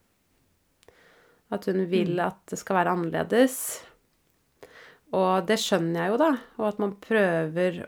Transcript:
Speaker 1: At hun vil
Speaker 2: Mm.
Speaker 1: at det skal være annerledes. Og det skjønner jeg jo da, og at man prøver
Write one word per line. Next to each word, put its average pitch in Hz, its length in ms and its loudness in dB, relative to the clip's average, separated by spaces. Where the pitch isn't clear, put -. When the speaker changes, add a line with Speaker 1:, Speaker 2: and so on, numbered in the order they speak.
Speaker 1:
At 202 140 -6
hun 190 240 0
vil 180 280 0
Speaker 2:
Mm. 175 100 0
Speaker 1:
at - 200 -10
det 180 120 -8
skal - 160 -4
være 175 160 2
annerledes. 175 880 0
Og 185 340 2
det 214 100 2
skjønner 170 460 0
jeg 185 80 0
jo 226 60 0
da, 294 200 4
og 220 100 -2
at 208 120 -4
man 202 160 -2
prøver 175 920 0